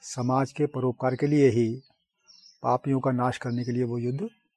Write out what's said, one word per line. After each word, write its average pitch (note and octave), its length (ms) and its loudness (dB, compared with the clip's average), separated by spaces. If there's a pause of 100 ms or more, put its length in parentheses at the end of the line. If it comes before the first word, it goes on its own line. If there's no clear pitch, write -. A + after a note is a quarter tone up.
समाज B2+ 500 -2
के D3 140 0
परोपकार B2+ 500 -2
के D3 100 0
लिए D3 220 6
ही, A#2 340 0 (800)
पापियों B2+ 380 0
का C3+ 100 0
नाश B2 280 0
करने A#2+ 260 -4
के B2 80 -2
लिए B2 120 0
वो A#2+ 140 -4
युद्ध C3+ 300 -4 (280)